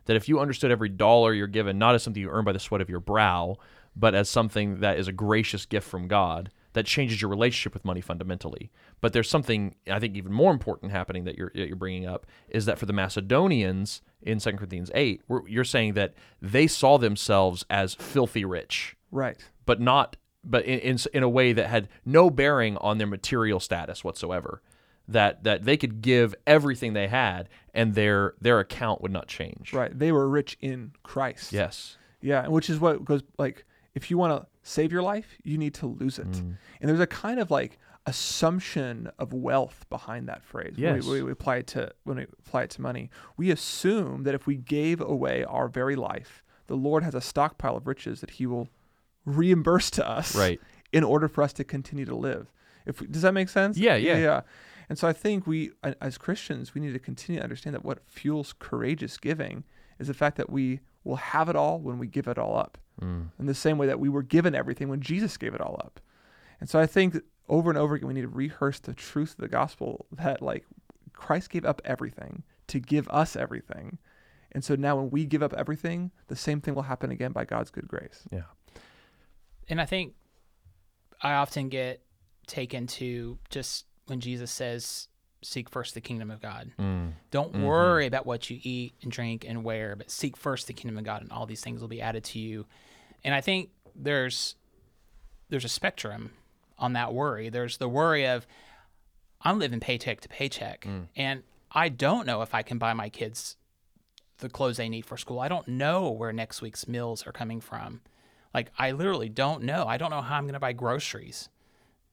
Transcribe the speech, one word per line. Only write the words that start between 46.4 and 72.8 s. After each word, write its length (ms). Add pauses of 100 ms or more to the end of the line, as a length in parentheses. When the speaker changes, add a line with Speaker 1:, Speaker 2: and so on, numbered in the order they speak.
Speaker 2:
the 100
Lord 280
has 100
a 60
stockpile 560
of 100
riches 340
that 100
he 160
will 220 (560)
reimburse 680
to 160
us 260
Speaker 1:
Right. 260 (320)
Speaker 2:
in 120
order 240
for 140
us 120
to 100
continue 400
to 120
live. 360 (320)
If 160
we, 60
does 160
that 120
make 140
sense? 300
Speaker 1:
Yeah, 180
yeah. 180
Speaker 2:
Yeah, 80
yeah. 180 (480)
And 100
so 100
I 40
think 340
we, 260 (100)
a-, 180
as 180
Christians, 560
we 60
need 120
to 60
continue 420
to 40
understand 300
that 100
what 220
fuels 520
courageous 580
giving 480 (340)
is 100
the 60
fact 220
that 140
we 300 (240)
will 120
have 320
it 80
all 220
when 200
we 80
give 220
it 100
all 180
up. 220 (220)
Speaker 1:
Mm. 380
Speaker 2:
In 80
the 80
same 240
way 80
that 140
we 80
were 140
given 320
everything 340
when 120
Jesus 360
gave 180
it 60
all 200
up. 200 (600)
And 80
so 100
I 80
think 280
that 100 (240)
over 220
and 80
over 160
again, 140
we 60
need 80
to 60
rehearse 520
the 140
truth 380
of 60
the 100
gospel 640
that, 300
like, 220 (480)
Christ 380
gave 140
up 200
everything 580 (260)
to 120